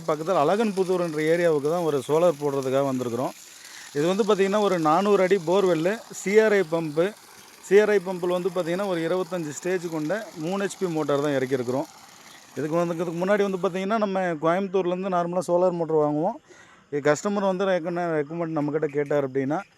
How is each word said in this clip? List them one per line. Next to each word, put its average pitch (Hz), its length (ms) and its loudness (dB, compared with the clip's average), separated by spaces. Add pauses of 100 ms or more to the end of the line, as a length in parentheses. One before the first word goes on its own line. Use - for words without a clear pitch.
பக்கத்துல 160 300 0
அழகன்புதூர் 185 640 2
என்ற 156 220 -2
ஏரியாவுக்கு 156 480 2
தான் 175 120 0
ஒரு 147 260 0
சோலார் 156 320 2
போடுறதுக்காக 139 440 0
வந்திருக்கிறோம். 127 460 -2 (640)
இது 147 120 0
வந்து 196 180 2
பாத்தீங்கன்னா, 196 360 2
ஒரு 185 180 2
நானூறு 185 440 4
அடி 185 140 4
போர்வெல்லு, 180 600 2 (120)
சி 202 300 2
ஆர் 214 120 4
ஐ 202 80 4
பம்பு. 165 520 0 (500)
சி 196 180 6
ஆர் 214 100 4
ஐ 202 160 4
பம்பில் 185 220 -4
வந்து 180 200 0
பாத்தீங்கன்னா, 175 380 -2
ஒரு 175 140 0
இருபத்தஞ்சு 170 480 -2
ஸ்டேஜ் 175 420 -4
கொண்ட 165 360 -4 (100)
மூணு 185 280 -4
ஹெச் - 140 -6
பி 190 80 -2
மோட்டார் 147 340 0
தான் 147 120 0
இறக்கியிருக்கிறோம். 131 540 -2 (680)
இதுக்கு 151 200 -2
வந்து, 170 180 0
இதுக்கு 170 300 -4
முன்னாடி 202 260 2
வந்து 185 180 -2
பாத்தீங்கன்னா, 190 300 -2
நம்ம 190 220 -2
கோயம்புத்தூர்லேருந்து 180 880 0
நார்மலா 175 380 0
சோலார் 175 260 2
மோட்டர் 160 240 0
வாங்குவோம். 151 400 2 (540)
இது 147 220 2
கஸ்டமர் 196 440 0
வந்து 196 80 -2
ரெக்கமெண்ட், 170 600 -2
ரெக்கமெண்ட் 160 340 -6
நம்மக்கிட்ட 147 260 -2
கேட்டார் 143 460 0
அப்படின்னா, 135 300 -2 (180)